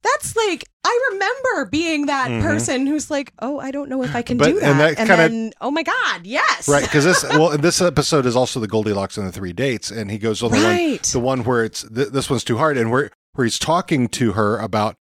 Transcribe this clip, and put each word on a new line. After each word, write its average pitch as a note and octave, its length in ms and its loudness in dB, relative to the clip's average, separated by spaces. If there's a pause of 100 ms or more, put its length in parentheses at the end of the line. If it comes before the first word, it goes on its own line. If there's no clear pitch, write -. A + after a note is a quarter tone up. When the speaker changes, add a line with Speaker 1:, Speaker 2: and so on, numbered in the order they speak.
Speaker 1:
that's C5 340 -2
like, G#4 260 0 (220)
I A#4+ 260 2
remember G4+ 580 -2
being D4+ 360 -2
that C#4 260 -2
Speaker 2:
Mm-hmm. A2+ 160 0
Speaker 1:
person B3+ 400 0
who's D4+ 240 -2
like, C#4 280 -4
"Oh, C#4 200 -6
I C4+ 120 -8
don't C#4 180 -8
know C4 140 -4
if B3+ 120 -4
I A#3+ 60 -2
can B3 160 -2
Speaker 2:
But, C#3+ 80 4
Speaker 1:
do F#4+ 160 2
that." - 100 -2
Speaker 2:
and C#3 80 4
that D3+ 80 6 (120)
Speaker 1:
And A3 100 0
Speaker 2:
kinda F#3 80 8
Speaker 1:
then, A3 420 2
"Oh C4 120 -4
my D#4+ 120 -2
God, D#4 420 -2
yes." C4 440 -2
Speaker 2:
Right, C#3+ 200 2
'cause C#3+ 140 4
this, F3+ 200 4
Speaker 1:
<laughs> C#3 60 -6
Speaker 2:
well, D3+ 280 4
this E3 240 2
episode D3 440 2
is A#2+ 120 2
also B2+ 240 0
the G#2+ 60 -4
Goldilocks G#2 500 -2
and G2 100 -6
the F2 60 -8
Three F#2+ 200 -8
Dates, A#2 380 -4
and G#2 200 -8
he A2+ 60 -4
goes A2 240 -2
on A#2 100 0
the A#3+ 80 4
Speaker 1:
Right. F4 320 2
Speaker 2:
one, G#3 80 -4 (120)
the C3 80 0
one B2+ 240 0
where A#2 220 2
it's, - 180 -8
th-, A#2 260 -4
this C3 200 -2
one's B2+ 160 0
too A2+ 120 0
hard, D3 200 2
and A2+ 120 2
where, B2+ 220 0 (220)
where C3+ 120 0
he's - 140 -2
talking D#3 500 0
to A2+ 240 0
her G#2+ 260 2
about G#2 460 -2